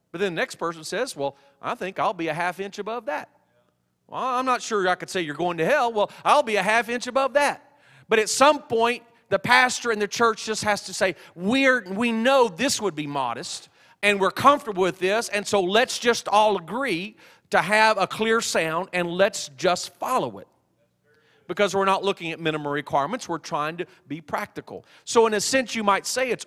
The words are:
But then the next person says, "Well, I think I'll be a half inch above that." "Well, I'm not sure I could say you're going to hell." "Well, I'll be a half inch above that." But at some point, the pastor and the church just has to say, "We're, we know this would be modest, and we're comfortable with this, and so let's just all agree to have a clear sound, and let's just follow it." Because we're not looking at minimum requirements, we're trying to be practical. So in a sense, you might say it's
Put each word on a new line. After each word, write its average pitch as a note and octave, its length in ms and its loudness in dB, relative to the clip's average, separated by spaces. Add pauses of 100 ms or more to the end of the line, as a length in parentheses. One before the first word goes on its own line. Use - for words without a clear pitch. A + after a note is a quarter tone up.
(120)
But E3+ 80 -10
then F#3+ 140 -2
the F3 60 -2
next - 160 -4
person E3 280 -6
says, A3+ 320 -6
"Well, C#3 200 -4 (260)
I G3+ 140 -6
think F#3+ 220 -8
I'll F3 140 0
be E3+ 160 -6
a D3+ 60 -4
half F3 260 -4
inch G3 180 -10
above A3 280 -8
that." D4 240 -8 (760)
"Well, E3 140 -8
I'm B3+ 220 -2
not B3 160 0
sure G3+ 260 -2
I F3+ 100 2
could E3+ 120 -14
say F#3 140 -2
you're D3 120 -6
going F3 240 -2
to D#3+ 60 2
hell." A#3+ 260 2
"Well, G#3 200 0 (160)
I'll C4+ 160 6
be A3 140 -2
a F#3+ 60 2
half A3 280 2
inch A#3+ 160 -4
above B3 280 -2
that." C#4 280 2 (440)
But A3 120 4
at G#3+ 100 2
some C#4+ 320 4
point, A#3 420 -2 (280)
the G3 80 0
pastor B3 540 2
and G#3 100 -2
the G3+ 60 -2
church A#3 360 0
just A3 200 -6
has G#3 180 0
to G3 100 -14
say, F#3+ 220 0 (200)
"We're, B3 560 2
we A#3 220 -2
know A#3+ 360 4
this G#3 340 -2
would F#3 120 -2
be D3+ 120 -6
modest, C#3 640 -6 (320)
and G3+ 180 2
we're F#3+ 100 4
comfortable A#3+ 520 2
with F3 160 0
this, G#3 320 0
and G3+ 180 -4
so G3+ 140 2
let's G#3 360 2
just A#3 300 0
all G#3 300 4
agree G3 580 -6 (320)
to F3+ 140 2
have G#3+ 340 4
a F#3 100 2
clear A3+ 360 0
sound, E3+ 500 -2
and F3 180 -2
let's F#3 460 0
just F3 380 -2
follow F#3+ 460 -4
it." - 60 -20 (1000)
Because F#3 280 0
we're G3 120 2
not F#3+ 180 2
looking F3+ 260 -2
at D3 80 -8
minimum D#3 320 -2
requirements, D3 560 -2
we're E3 120 -6
trying D#3+ 400 -6
to D#3+ 80 -8 (200)
be D3+ 140 -10
practical. D3+ 640 -10 (220)
So A3+ 200 4
in G#3+ 60 0
a G#3 80 0
sense, C4 340 -2
you A3+ 80 -4
might G3 220 0
say B3+ 260 -4
it's F#3 160 -6